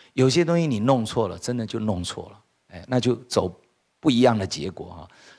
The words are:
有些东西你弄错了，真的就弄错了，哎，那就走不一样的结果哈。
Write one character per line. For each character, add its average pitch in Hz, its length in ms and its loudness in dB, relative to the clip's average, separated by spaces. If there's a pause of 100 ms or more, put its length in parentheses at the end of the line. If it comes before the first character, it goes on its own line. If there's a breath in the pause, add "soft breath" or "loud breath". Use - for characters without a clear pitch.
(120 soft breath)
有 131 180 4
些 170 140 4
东 170 140 2
西 170 80 2
你 123 120 0
弄 120 260 2
错 107 220 -2
了， 87 120 -8
真 123 180 -6
的 113 100 -4
就 113 140 -6
弄 101 240 -2
错 - 260 -10
了， - 100 -20 (280)
哎， 92 180 -18
那 127 140 -2
就 120 140 0 (100)
走 92 360 -2 (380)
不 156 120 0
一 120 100 4
样 120 180 6
的 95 80 -2
结 85 240 -8
果 87 200 -12
哈。 87 180 -18 (300 loud breath)